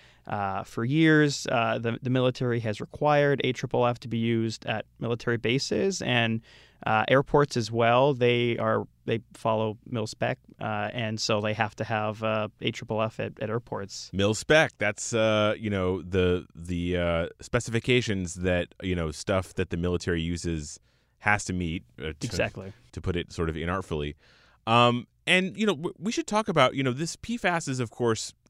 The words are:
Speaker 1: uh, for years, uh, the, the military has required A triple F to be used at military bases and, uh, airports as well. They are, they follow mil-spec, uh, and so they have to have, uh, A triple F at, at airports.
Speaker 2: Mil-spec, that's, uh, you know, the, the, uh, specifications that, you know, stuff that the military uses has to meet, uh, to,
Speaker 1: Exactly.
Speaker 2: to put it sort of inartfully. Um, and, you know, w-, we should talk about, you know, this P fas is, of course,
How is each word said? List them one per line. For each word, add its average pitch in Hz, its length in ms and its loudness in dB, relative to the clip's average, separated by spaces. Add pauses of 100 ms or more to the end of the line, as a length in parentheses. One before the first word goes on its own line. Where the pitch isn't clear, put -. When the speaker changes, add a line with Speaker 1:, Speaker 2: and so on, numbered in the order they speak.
(280)
Speaker 1:
uh, 98 360 -4
for 113 220 -4
years, 151 680 6
uh, 117 280 2
the, 117 220 -2
the 131 80 -4
military 127 500 2
has 110 200 -4
required 143 640 2
A 127 100 0
triple 123 340 0
F 120 140 0
to - 60 -12
be 117 100 -4
used 113 480 0
at 110 200 -6 (140)
military 117 380 -2
bases 156 680 0
and, 117 380 0 (440)
uh, 110 220 2
airports 143 500 4
as 113 140 -2
well. 120 420 4
They 120 460 2
are, 110 260 0 (200)
they 117 160 -2 (120)
follow 110 440 -2 (120)
mil-spec, 123 480 -4 (220)
uh, 104 340 -4
and 110 260 -4
so 107 220 0
they 107 120 -2
have 107 240 -2
to 110 60 -4
have, 107 380 -2
uh, 110 280 -2 (120)
A 117 100 -2
triple 110 300 -4
F 110 180 -4
at, 110 220 -6
at 113 80 -6
airports. 107 640 -8
Speaker 2:
Mil-spec, 110 640 2
that's, - 360 -2
uh, 107 440 4
you 104 140 -4
know, 92 320 0
the, 90 500 2
the, 87 440 -2
uh, 85 300 0 (140)
specifications 113 920 0
that, 90 480 0
you 92 120 0
know, 82 160 -2
stuff 95 440 -2
that - 160 -2
the 90 60 -4
military 87 440 -2
uses 82 560 -4 (420)
has 104 260 0
to 92 80 -4
meet, 90 300 -4 (160)
uh, 78 200 -6
to, - 80 -6
Speaker 1:
Exactly. 101 460 -6 (180)
Speaker 2:
to - 100 -12
put 90 140 -2
it 85 160 -4
sort 82 180 -2
of 80 60 -4
inartfully. 82 580 -4 (540)
Um, 120 400 4 (180)
and, 185 320 0
you 220 80 0
know, 202 100 2
w-, 156 220 -8
we 214 140 -4
should - 160 -4
talk 214 200 0
about, 151 280 4
you 135 80 -2
know, 127 100 0
this 156 220 -6
P - 220 -8
fas 175 300 -2
is, 131 120 -4
of 117 100 -2
course, - 440 -2 (160)